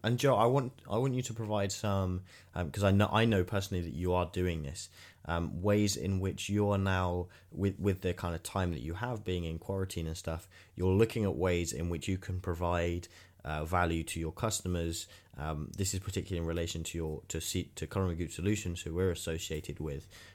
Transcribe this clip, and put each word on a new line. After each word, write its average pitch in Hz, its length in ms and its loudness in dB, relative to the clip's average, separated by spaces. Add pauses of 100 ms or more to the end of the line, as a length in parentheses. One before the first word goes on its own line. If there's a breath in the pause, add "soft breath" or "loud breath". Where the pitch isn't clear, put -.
and 120 160 2
Joe, 135 160 6
I 110 120 6
want, 131 260 2 (160)
I 104 80 0
want 131 160 2
you 127 80 0
to 120 120 -6
provide 107 380 0
some, 95 520 0 (300 loud breath)
um, 82 160 -2
'cause 98 140 -2
I 98 80 8
know, 98 180 6
I 110 140 4
know 101 220 6
personally 95 360 -2
that 82 120 -6
you 90 200 0
are 90 200 2
doing 87 300 0
this, 71 260 -8 (340 loud breath)
um, 85 380 -2
ways 104 340 4
in 95 240 0
which 95 300 -4
you 104 220 4
are 101 60 2
now 92 500 0 (220 loud breath)
with, 98 300 0
with 92 220 2
the 90 120 0
kind 85 220 -2
of 82 80 -6
time 90 280 0
that 71 100 -4
you 80 140 -4
have 113 280 -6
being 90 220 -2
in 82 120 -4
quarantine 95 500 -4
and 80 100 -4
stuff, 80 320 -6 (260 loud breath)
you're 92 160 2
looking 110 320 4
at 95 100 2
ways 87 380 2
in 82 160 -2
which 85 220 -2
you 95 80 2
can 92 240 -4
provide, 87 680 0 (380 loud breath)
uh, 76 180 -4
value 85 400 2
to - 160 -6
your 80 140 -4
customers. 87 720 -2 (300 loud breath)
Um, 76 400 -4
this 95 160 -2
is 95 80 -2
particularly 87 420 -4
in - 20 -2
relation 82 380 -2
to - 140 -6
your, 78 320 -4
to 80 100 -4
C-, - 360 -4
to 85 120 -6
Conroy 92 280 0
Group 82 180 -4
Solutions, 90 480 -2
who 80 120 -6
we're 90 180 2
associated 80 680 -4
with, 71 300 -6 (260 loud breath)